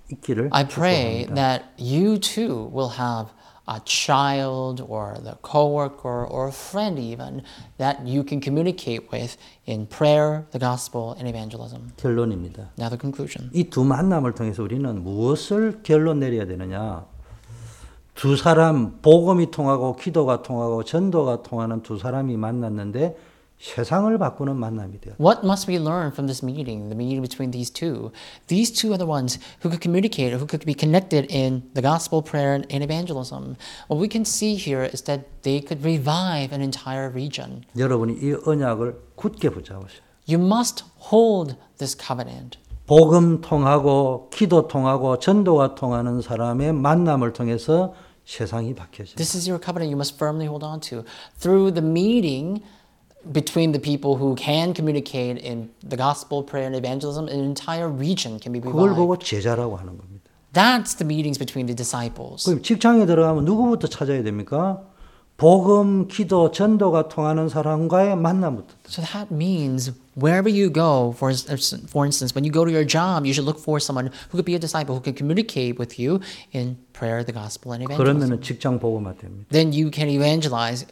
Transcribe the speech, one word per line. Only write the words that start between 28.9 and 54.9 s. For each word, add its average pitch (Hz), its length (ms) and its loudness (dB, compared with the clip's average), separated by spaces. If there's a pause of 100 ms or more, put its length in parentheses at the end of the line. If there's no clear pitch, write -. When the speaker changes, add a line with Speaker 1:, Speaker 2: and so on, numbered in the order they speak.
Speaker 2:
are 190 80 0
the 175 80 -2
ones 131 320 -2 (240)
who 165 80 -2
could 170 80 -4
communicate, 170 560 0
who 139 100 -4
could 151 220 -6
be 147 80 -2
connected 156 560 2
in 131 320 0 (100)
the 135 80 -2
gospel, 160 400 0
prayer, 139 380 -2
and 139 240 -6
evangelism. 135 720 -6 (320)
What 151 160 0
we 214 80 0
can 220 160 -2
see 208 320 -2
here 135 240 -2
is 131 240 -6
that 139 160 -4 (200)
they 139 200 0
could 143 180 -8
revive 156 720 0
an 139 100 -6
entire 135 460 -6
region. 127 560 -10 (140)
Speaker 1:
여러분이 120 420 0
이 143 160 -2 (100)
언약을 123 540 0 (160)
굳게 202 360 -2
붙잡으세요. 95 520 -16 (240)
Speaker 2:
You 170 160 2
must 226 400 2 (280)
hold 208 440 4 (240)
this 135 160 -6
covenant. 123 640 -10 (260)
Speaker 1:
복음 160 540 8
통하고, 139 880 2
기도 175 380 4
통하고, 131 520 2
전도가 175 560 4
통하는 123 460 -2
사람의 120 520 -2
만남을 143 580 2
통해서 151 600 0 (320)
세상이 113 500 -6
바뀌어져요. - 400 -18
Speaker 2:
This 160 220 -4
is 180 120 -4
your 175 140 -4
covenant 175 240 -4
you 143 80 -4
must 143 200 -4
firmly 156 320 -2
hold 147 180 -8
on 156 160 -10
to. 117 240 -10 (340)
Through 190 360 4
the 165 100 2
meeting 175 760 2 (720)
between 156 400 0
the 143 80 0
people 143 400 0
who 135 160 0
can 160 400 0
communicate 143 640 -2